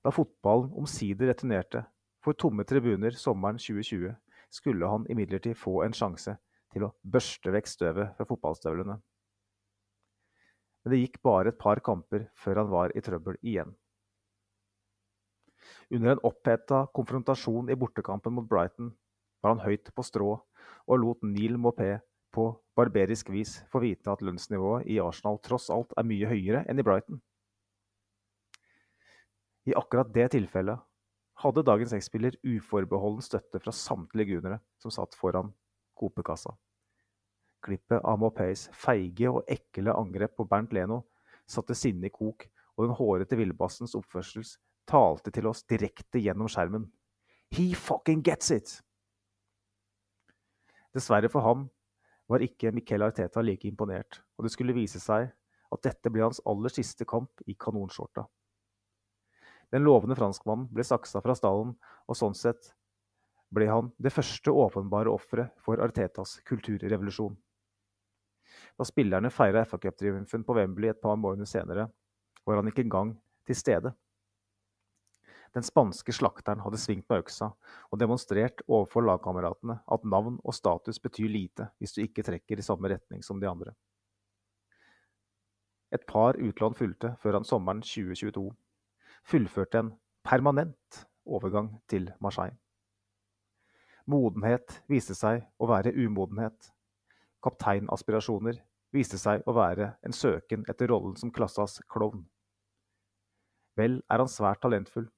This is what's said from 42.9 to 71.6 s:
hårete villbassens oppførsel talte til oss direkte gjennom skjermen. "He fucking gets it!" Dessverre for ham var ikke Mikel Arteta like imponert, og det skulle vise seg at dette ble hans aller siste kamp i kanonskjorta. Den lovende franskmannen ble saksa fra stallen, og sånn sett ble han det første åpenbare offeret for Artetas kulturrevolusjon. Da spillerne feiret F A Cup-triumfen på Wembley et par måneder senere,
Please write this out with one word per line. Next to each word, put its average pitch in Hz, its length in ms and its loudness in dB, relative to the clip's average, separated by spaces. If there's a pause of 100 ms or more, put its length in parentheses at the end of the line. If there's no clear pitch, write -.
hårete 104 420 2
villbassens 98 600 -2
oppførsel - 480 -10 (420)
talte 107 460 4
til 110 160 0
oss - 180 -8
direkte 110 540 -2
gjennom 101 280 0
skjermen. 98 380 -2 (640)
"He 180 240 2
fucking - 480 0
gets - 320 2
it!" - 220 -6 (2250)
Dessverre 113 360 4
for 139 120 2
ham 127 240 4 (600)
var 120 160 4
ikke 113 280 -2
Mikel 107 320 0
Arteta 110 400 -2
like 104 240 -2
imponert, 101 540 -6 (140)
og 113 100 -6
det 110 80 -4
skulle 123 220 -2
vise 104 240 -4
seg 113 280 0 (440)
at - 120 -8
dette - 260 -2
ble 110 140 2
hans 117 240 0
aller 107 240 -2
siste - 360 -6
kamp - 380 -6
i 104 80 -10
kanonskjorta. - 720 -8 (1500)
Den 135 140 2
lovende 127 300 8
franskmannen 110 560 -2
ble 113 120 -2
saksa - 400 0
fra 123 120 2
stallen, 110 400 0 (320)
og - 80 -4
sånn 104 200 0
sett - 380 -2 (800)
ble 107 160 4
han 113 220 2 (100)
det 131 120 0
første - 400 0
åpenbare 107 600 2
offeret 113 480 -4
for 110 240 -2
Artetas 98 540 -4 (100)
kulturrevolusjon. 104 840 -4 (1400)
Da 131 120 -4
spillerne 107 440 2
feiret 113 360 4
F - 80 -8
A 87 40 -8
Cup-triumfen 101 640 -4
på 123 120 0
Wembley 104 360 0
et - 80 -8
par 107 200 0
måneder 101 280 -4
senere, 95 420 -4 (540)